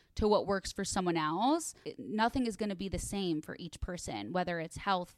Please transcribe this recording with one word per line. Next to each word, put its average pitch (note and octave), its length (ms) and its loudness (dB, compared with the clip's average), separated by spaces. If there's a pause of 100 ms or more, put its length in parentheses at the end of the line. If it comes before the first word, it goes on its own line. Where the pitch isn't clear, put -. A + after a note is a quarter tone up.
(160)
to A3 100 4
what G#3 180 6
works G3 280 0
for G3 120 -4
someone F3 320 0
else. G3+ 560 2 (120)
It, - 120 -8
nothing A3 480 0
is A3 120 -2
gonna G#3 180 -2
be F#3+ 140 -6
the F3+ 100 -2
same F3 420 0
for - 200 -8
each F3 200 -12
person, A2+ 520 -6
whether F3 260 0
it's E3 180 -6
health, F#3 420 -2